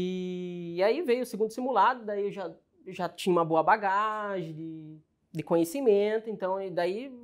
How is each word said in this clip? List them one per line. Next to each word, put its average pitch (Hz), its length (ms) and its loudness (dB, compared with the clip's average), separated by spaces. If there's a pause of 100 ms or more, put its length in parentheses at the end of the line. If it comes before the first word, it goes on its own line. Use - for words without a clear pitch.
E 180 800 -6
aí 233 160 2
veio 254 220 2
o 240 40 -4
segundo 220 240 -2
simulado, 247 540 2
daí 208 220 -2
eu 202 40 -4
já, 170 220 -8 (360)
já 180 200 -4
tinha - 240 0
uma 170 120 6
boa 160 180 4
bagagem 196 920 0
de, 156 440 -12 (340)
de 156 100 -4
conhecimento, 208 880 2
então, 196 320 -2
e 196 100 -6
daí 180 380 -2 (160)